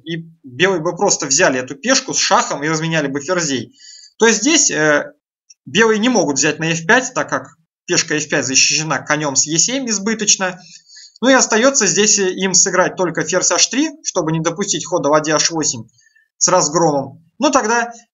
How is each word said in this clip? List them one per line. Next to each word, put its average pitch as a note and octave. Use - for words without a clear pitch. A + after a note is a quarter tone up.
и E3
белые E3
бы E3+
просто F3
взяли C#3
эту B2+
пешку A#3+
с -
шахом F#3+
и D3+
разменяли D#3+
бы C#3
ферзей, D#3
то A3+
здесь, A3+
э, D3+
белые G#3+
не A#3
могут D#3+
взять D3
на D#3+
Ф E3
пять, B3+
так D3
как -
пешка -
Ф D#3
пять C#3+
защищена C#3+
конём D3
с -
Е D#3
семь B3
избыточно. G3+
Ну A#3
и C4+
остаётся A#3+
здесь, G3
э, F#3+
им F#3
сыграть F3+
только E3+
ферзь F3+
H E3+
три, C#4+
чтобы D#3+
не E3
допустить E3
хода D3
ладья D3+
H D3
восемь C3+
с -
разгромом. D#3+
Но C#4+
тогда A#3